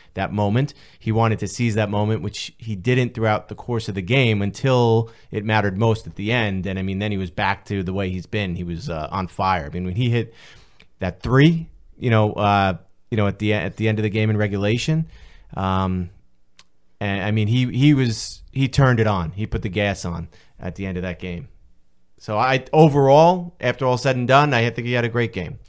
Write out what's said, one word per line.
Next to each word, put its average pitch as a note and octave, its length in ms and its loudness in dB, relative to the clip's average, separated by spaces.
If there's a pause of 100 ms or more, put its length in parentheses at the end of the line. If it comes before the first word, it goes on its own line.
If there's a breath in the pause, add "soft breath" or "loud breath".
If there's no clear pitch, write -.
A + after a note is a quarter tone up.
(140)
that F#2+ 180 -4
moment. G#2 400 0 (260 soft breath)
He A2+ 140 -4
wanted A2 280 2
to G#2+ 60 -6
seize A2+ 280 -2
that G#2+ 160 0
moment, G#2 320 -2
which - 340 -10
he A2 180 -10
didn't A#2+ 380 0
throughout A2 360 -2
the G#2+ 60 -14
course A#2 360 -8
of G2+ 40 -6
the G2 60 -6
game A2+ 400 2
until A#2 680 2 (200 loud breath)
it G#2 140 -6
mattered G#2 320 0
most A2 300 0
at F2 80 -16
the G#2 180 -4
end. G#2 320 -2
And, F#2+ 140 -6
I F#2+ 40 -4
mean, F#2+ 160 -4
then G#2 140 -4
he G2 60 -4
was F#2 120 -6
back G2 360 -4
to G2+ 160 -4
the F#2 100 -6
way F#2+ 160 -2
he's F#2 160 -6
been. G2+ 300 -4
He F2+ 100 -6
was, E2 240 -8
uh, D#2 240 -6
on F#2+ 140 -4
fire. F#2 400 -2
I - 20 -10
mean, F2 160 -8
when F#2 120 -6
he B2 120 0
hit A#2 240 -2 (680 soft breath)
that F#2 200 -6
three, D#3 480 4 (300)
you B2 100 -4
know, G#2+ 240 4
uh, G2 460 2 (320)
you G#2 80 -2
know, G#2 80 2
at G2 140 -4
the, G#2 120 2
at F#2 240 -4
the A2 120 0
end G#2+ 100 0
of G#2+ 60 0
the G#2+ 60 -2
game A2 200 0
in G#2+ 80 0
regulation, G#2+ 680 0 (480 soft breath)
um, F#2+ 540 0 (880)
and, G2 260 -4
I G#2+ 80 -2
mean, G#2+ 160 0
he, B2+ 180 2 (100)
he C#3+ 180 6
was, B2 480 -2 (100)
he C3+ 160 0
turned B2+ 320 4
it G#2+ 80 2
on. F2+ 240 -2
He G2+ 120 -8
put A2 180 -6
the A2+ 60 -6
gas G2+ 360 -2
on E2+ 240 -8 (320 soft breath)
at F2+ 160 -10
the G2 100 -8
end F#2 100 -6
of F2+ 60 -6
that F2+ 160 -8
game. F2+ 300 -12 (680)
So G#2+ 220 -6
I, B2+ 340 0
overall, D#3 880 6
after B2 240 -2
all B2+ 140 2
said C3 160 0
and B2 140 -2
done, C#3 260 4
I A#2 160 2
think A#2 160 -6
he B2 60 -2
had A#2+ 120 0
a A#2 40 -2
great A#2 240 -2
game. - 260 -8 (100)